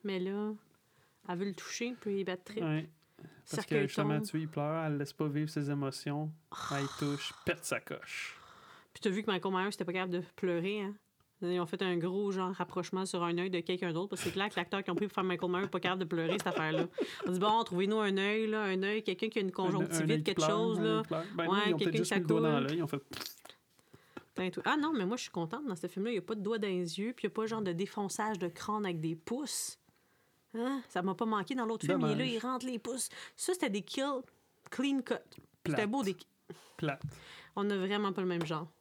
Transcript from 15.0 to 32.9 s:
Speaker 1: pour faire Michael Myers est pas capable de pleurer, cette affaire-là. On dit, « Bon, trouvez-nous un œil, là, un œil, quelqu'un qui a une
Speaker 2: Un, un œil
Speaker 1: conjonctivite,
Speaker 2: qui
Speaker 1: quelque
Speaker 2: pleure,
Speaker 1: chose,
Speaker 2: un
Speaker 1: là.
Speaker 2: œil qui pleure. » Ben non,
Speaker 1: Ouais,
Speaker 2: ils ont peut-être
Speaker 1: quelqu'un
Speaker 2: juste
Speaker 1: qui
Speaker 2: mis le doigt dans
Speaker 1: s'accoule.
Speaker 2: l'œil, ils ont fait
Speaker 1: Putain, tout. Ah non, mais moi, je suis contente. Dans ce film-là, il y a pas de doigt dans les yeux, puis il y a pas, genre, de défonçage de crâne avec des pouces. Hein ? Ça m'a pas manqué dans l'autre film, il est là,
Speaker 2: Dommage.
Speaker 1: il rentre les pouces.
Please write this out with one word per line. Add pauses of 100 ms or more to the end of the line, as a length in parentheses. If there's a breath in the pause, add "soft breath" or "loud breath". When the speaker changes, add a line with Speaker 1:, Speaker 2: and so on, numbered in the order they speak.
Speaker 1:
pour
faire
Michael
Myers
est
pas
capable
de
pleurer,
cette
affaire-là. (400 loud breath)
On
dit, «
Bon,
trouvez-nous
un
œil,
là,
un
œil,
quelqu'un
qui
a
une
Speaker 2:
Un,
un
œil
Speaker 1:
conjonctivite,
Speaker 2:
qui
Speaker 1:
quelque
Speaker 2:
pleure,
Speaker 1:
chose,
Speaker 2:
un
Speaker 1:
là.
Speaker 2:
œil
qui
pleure. » (100)
Ben
non,
Speaker 1:
Ouais,
Speaker 2:
ils
ont
peut-être
Speaker 1:
quelqu'un
Speaker 2:
juste
Speaker 1:
qui
Speaker 2:
mis
le
doigt
dans
Speaker 1:
s'accoule.
Speaker 2:
l'œil,
ils
ont
fait (1300 loud breath)
Speaker 1:
Putain,
tout.
Ah
non,
mais
moi,
je
suis
contente.
Dans
ce
film-là,
il
y
a
pas
de
doigt
dans
les
yeux,
puis
il
y
a
pas,
genre,
de
défonçage
de
crâne
avec
des
pouces. (760 soft breath)
Hein ?
Ça
m'a
pas
manqué
dans
l'autre
film,
il
est
là,
Speaker 2:
Dommage.
Speaker 1:
il
rentre
les
pouces. (260 loud breath)